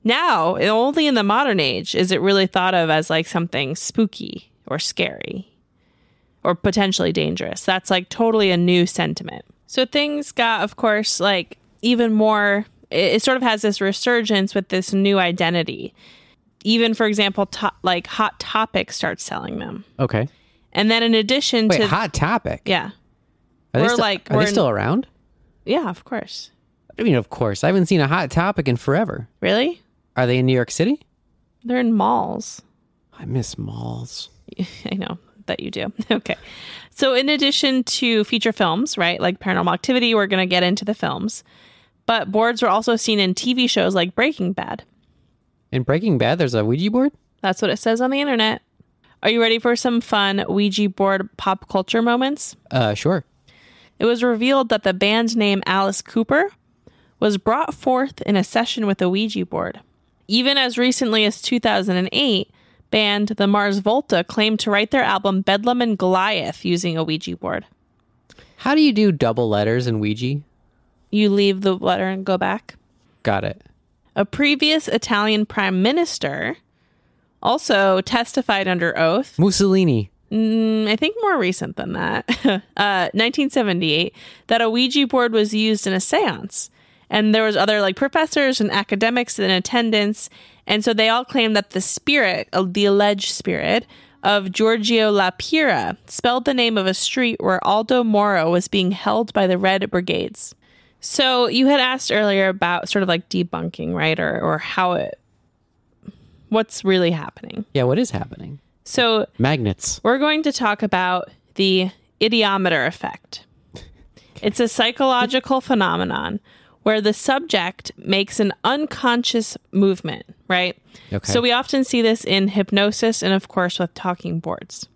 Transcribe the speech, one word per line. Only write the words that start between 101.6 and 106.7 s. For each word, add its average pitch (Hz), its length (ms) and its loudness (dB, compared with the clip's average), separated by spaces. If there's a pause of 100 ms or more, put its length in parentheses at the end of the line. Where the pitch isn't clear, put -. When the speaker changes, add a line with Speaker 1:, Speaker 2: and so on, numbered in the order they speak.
Speaker 1:
had 285 120 6
asked 254 320 -2
earlier 196 380 2
about 180 400 -2
sort 202 140 0
of, 185 60 0
like, 170 200 -2
debunking, 165 640 -4
right? 156 260 0
Or, - 220 -2
or 156 180 -2
how 180 360 -2
it, - 260 -6 (1300)
what's 220 360 -2